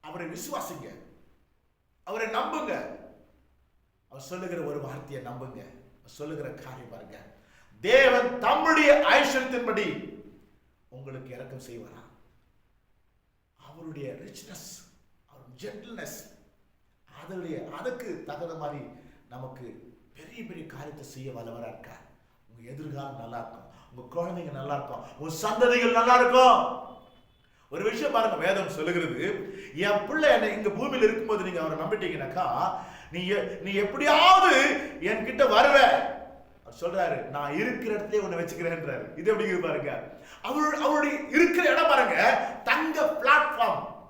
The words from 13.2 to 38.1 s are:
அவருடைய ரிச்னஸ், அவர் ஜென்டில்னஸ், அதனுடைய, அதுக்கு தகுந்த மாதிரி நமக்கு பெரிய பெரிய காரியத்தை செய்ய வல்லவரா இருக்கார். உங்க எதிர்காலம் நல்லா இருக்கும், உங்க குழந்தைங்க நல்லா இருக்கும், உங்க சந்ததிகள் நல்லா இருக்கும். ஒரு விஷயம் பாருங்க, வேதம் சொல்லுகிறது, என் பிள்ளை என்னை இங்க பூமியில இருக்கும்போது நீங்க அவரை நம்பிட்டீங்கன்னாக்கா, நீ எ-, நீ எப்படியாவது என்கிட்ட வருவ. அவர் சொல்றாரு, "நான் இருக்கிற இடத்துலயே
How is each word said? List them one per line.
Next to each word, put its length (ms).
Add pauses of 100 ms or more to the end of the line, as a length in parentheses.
அவருடைய 560
ரிச்னஸ், 720 (420)
அவர் 200 (160)
ஜென்டில்னஸ், 760 (880)
அதனுடைய, 440 (100)
அதுக்கு 480
தகுந்த 280
மாதிரி 300 (440)
நமக்கு 680 (200)
பெரிய 280
பெரிய 240
காரியத்தை 380
செய்ய 260
வல்லவரா 380
இருக்கார். 400 (400)
உங்க 220
எதிர்காலம் 480
நல்லா 200
இருக்கும், 260 (300)
உங்க 280
குழந்தைங்க 300
நல்லா 220
இருக்கும், 440
உங்க 160
சந்ததிகள் 580
நல்லா 220
இருக்கும். 720 (840)
ஒரு 120
விஷயம் 300
பாருங்க, 240
வேதம் 320
சொல்லுகிறது, 840 (200)
என் 320
பிள்ளை 240
என்னை 220
இங்க 160
பூமியில 340
இருக்கும்போது 420
நீங்க 160
அவரை 180
நம்பிட்டீங்கன்னாக்கா, 960 (360)
நீ 180
எ-, 320
நீ 120
எப்படியாவது 1040 (240)
என்கிட்ட 480
வருவ. 600 (560)
அவர் 160
சொல்றாரு, 420
"நான் 340
இருக்கிற 380
இடத்துலயே 260